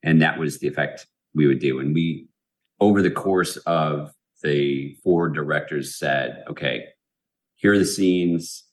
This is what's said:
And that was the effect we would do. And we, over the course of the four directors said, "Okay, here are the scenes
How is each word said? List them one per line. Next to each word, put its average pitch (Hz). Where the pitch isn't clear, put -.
And 80
that 80
was 76
the -
effect -
we 76
would 67
do. 67
And 69
we, 82
over 101
the 87
course 92
of 76
the 71
four 85
directors 73
said, 69
"Okay, -
here 101
are 101
the 92
scenes 90